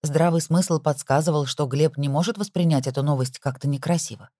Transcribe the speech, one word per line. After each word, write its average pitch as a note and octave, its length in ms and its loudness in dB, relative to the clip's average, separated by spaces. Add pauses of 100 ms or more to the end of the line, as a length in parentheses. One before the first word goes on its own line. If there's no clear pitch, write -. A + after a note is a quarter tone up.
Здравый D#3+ 380 2
смысл E3 400 0
подсказывал, D3+ 640 0
что C#3 200 -4
Глеб C#3+ 300 0
не C#3+ 120 -2
может F3 280 0
воспринять E3 520 0
эту C#3 160 -2
новость C3 340 0
как-то C3+ 300 -4
некрасиво. C#3+ 720 -4